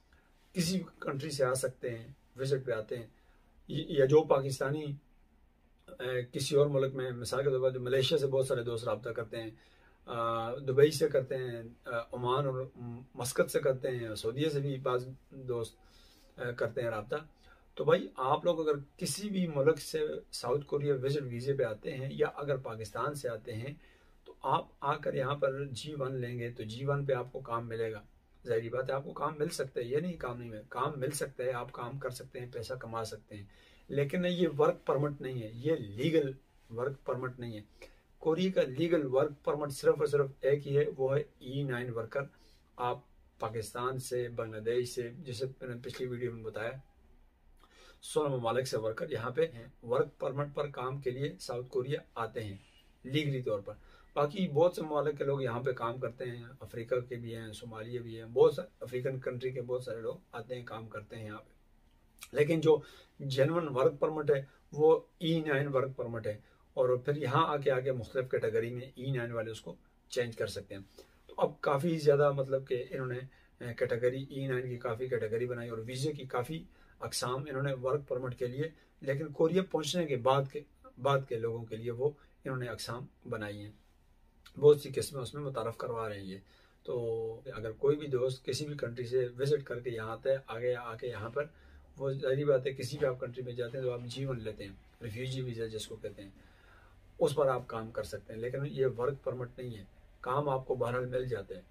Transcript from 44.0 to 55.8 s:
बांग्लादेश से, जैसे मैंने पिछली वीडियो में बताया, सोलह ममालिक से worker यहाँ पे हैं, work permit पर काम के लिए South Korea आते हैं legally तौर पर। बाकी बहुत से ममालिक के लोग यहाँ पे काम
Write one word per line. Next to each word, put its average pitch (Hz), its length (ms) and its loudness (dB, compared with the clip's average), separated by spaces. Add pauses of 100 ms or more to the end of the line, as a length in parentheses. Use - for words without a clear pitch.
बांग्लादेश 117 600 -2
से, 120 300 -6
जैसे 123 260 -6
मैंने 127 300 -8
पिछली 127 320 -8
वीडियो 120 240 -4
में 113 120 -10
बताया, 113 380 -6 (1200)
सोलह 143 360 0
ममालिक 120 300 2
से 123 100 -2
worker 110 340 -2
यहाँ 117 200 -4
पे 156 140 2
हैं, 117 280 -12 (100)
work 139 280 0 (100)
permit 143 320 -2
पर 143 180 -4
काम 135 300 -6
के 127 100 -2
लिए 143 280 -4
South 123 240 -6
Korea 127 580 -4
आते 113 200 -4
हैं 98 180 -8 (460)
legally 139 360 0
तौर 104 200 -2
पर। 107 120 -12 (420)
बाकी 147 320 2
बहुत 165 280 6
से 165 60 -4
ममालिक 151 360 0
के 151 60 -2
लोग 139 200 2
यहाँ 120 200 -2
पे 131 100 2
काम 120 260 -2